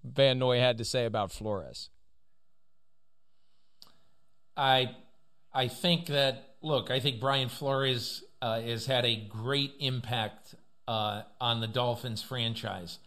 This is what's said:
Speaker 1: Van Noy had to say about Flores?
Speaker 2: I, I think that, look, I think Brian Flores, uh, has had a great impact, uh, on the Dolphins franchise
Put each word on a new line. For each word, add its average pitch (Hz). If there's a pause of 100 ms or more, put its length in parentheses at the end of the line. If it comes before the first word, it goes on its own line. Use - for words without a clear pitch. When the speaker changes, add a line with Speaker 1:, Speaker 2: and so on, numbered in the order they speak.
Speaker 1:
Van 131
Noy 127
had 123
to 113
say 123
about 107
Flores? 98 (2750)
Speaker 2:
I, 131 (560)
I 127
think 170
that, 139
look, 139
I 127
think 123
Brian 131
Flores, 135 (200)
uh, 113
has 117
had 123
a 117
great 113
impact, 120 (340)
uh, 107 (180)
on 117
the 113
Dolphins 117
franchise 113